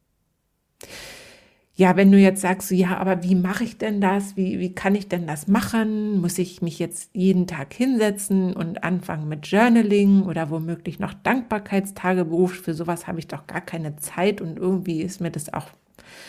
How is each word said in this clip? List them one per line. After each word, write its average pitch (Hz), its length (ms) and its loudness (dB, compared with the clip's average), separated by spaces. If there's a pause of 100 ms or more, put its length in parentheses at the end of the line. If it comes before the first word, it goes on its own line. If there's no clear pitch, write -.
(1800)
Ja, 180 200 4
wenn 196 140 8
du 196 80 10
jetzt 196 220 6
sagst, 185 280 -2
so, 190 60 -2
„Ja, 180 220 2
aber 185 280 0
wie 185 100 2
mache 185 300 0
ich 226 120 -8
denn 214 240 -4
das? 196 360 0
Wie, 190 220 -2
wie 180 160 -4
kann 196 200 0
ich 196 140 -2
denn 175 180 -4
das 147 220 -8
machen? 214 720 0
Muss 170 180 -2
ich 175 240 -4
mich 165 160 -6
jetzt - 340 -8
jeden 185 340 2
Tag 165 280 -10
hinsetzen 202 800 0
und 165 300 -6
anfangen 165 440 -4
mit 151 200 -8
Journaling 202 760 6
oder 160 280 -2
womöglich 165 480 -6
noch - 140 -6
Dankbarkeitstagebuch? 185 1400 -2
Für - 220 -6
sowas 170 320 -6
habe 175 120 -8
ich 160 80 -10
doch - 200 -12
gar - 140 -8
keine 156 360 -8
Zeit 196 440 -2
und 165 160 -8
irgendwie 175 460 -2
ist 180 180 -8
mir 170 120 -4
das - 200 -10
auch, - 140 -6 (640)